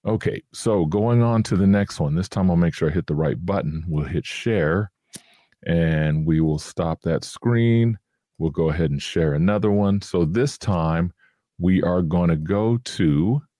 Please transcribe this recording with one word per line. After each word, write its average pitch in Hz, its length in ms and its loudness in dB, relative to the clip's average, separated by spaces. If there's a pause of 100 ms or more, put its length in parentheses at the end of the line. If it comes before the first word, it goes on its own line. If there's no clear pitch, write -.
Okay, 104 360 -2 (100)
so 104 340 0
going 110 360 2
on 117 220 2
to 107 120 -2
the 98 120 4
next 101 320 2
one. 76 160 0
This 90 120 -2
time 92 220 0
I'll 85 80 2
make 85 160 2
sure 80 160 0
I 76 40 -2
hit 87 120 -2
the 76 100 -2
right 76 300 -2
button. 80 420 -4
We'll 76 180 -2
hit 73 200 -6
share, 98 640 -2 (760)
and 78 580 0
we 80 160 2
will 78 180 0
stop - 440 -6
that 82 200 -2
screen. 117 760 0 (400)
We'll 82 100 -2
go 80 200 0
ahead 80 200 0
and 71 120 -4
share 80 320 -2
another 101 380 0
one. 101 300 0
So 87 240 0
this 117 320 -2
time 82 560 -2 (460)
we 90 240 2
are 90 180 0
gonna 85 360 2
go 104 400 0
to 95 640 0 (160)